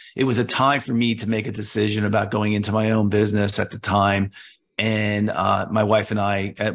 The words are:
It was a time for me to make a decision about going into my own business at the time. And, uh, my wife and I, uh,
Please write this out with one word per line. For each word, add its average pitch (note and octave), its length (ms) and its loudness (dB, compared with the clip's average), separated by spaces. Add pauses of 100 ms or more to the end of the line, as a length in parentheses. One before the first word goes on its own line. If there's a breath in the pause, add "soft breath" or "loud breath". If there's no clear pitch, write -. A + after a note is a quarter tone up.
(160 loud breath)
It C3+ 80 2
was B2 140 2
a A#2+ 60 2
time C#3+ 360 2
for C3 120 -8
me A#2 240 0
to G#2+ 120 -6
make A2 180 -2
a G#2+ 60 -8
decision G#2+ 520 -2
about G#2 280 0
going G#2+ 220 0
into G#2+ 180 -2
my A2 180 2
own A2 200 2
business G#2 500 2
at - 100 -2
the A2+ 80 -12
time. G2+ 540 0 (440 loud breath)
And, G#2+ 540 0
uh, G2 400 0
my G#2+ 140 2
wife G#2 260 2
and G#2+ 80 -2
I, G2 400 -2
uh, G#2 160 -2